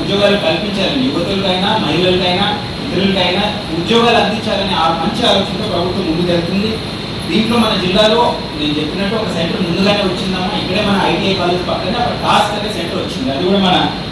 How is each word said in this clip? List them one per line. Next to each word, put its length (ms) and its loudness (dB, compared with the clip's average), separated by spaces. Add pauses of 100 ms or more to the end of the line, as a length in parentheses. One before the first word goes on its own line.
ఉద్యోగాలు 340 2 (100)
కల్పించాలని, 600 0
యువతులకైనా, 640 0 (140)
మహిళలకైనా, 640 2 (380)
ఇతరులకైనా 600 0 (360)
ఉద్యోగాలు 420 4
అందించాలని 600 -2
ఆ 40 2 (160)
మంచి 280 -2
ఆలోచనతో 440 0
ప్రభుత్వం 360 -2
ముందుకెళ్తుంది. 600 0 (580)
దీంట్లో 360 2
మన 80 0 (120)
జిల్లాలో 360 4 (380)
నేను 200 -2
చెప్పినట్టు 380 -2
ఒక 200 -2
సెంటర్ 300 -2
ముందుగానే 440 2
వచ్చిందమ్మా. 500 -2
ఇక్కడే 280 -2
మన 100 2 (120)
ఐటీఐ 300 0
కాలేజ్ 300 0
పక్కనే 340 -2
ఒక 100 -2 (100)
టాస్క్ 320 4
అనే 200 -4
సెంటర్ 260 -4
వచ్చింది. 320 -4
అది 140 -2
కూడా 180 4
మన 100 4 (360)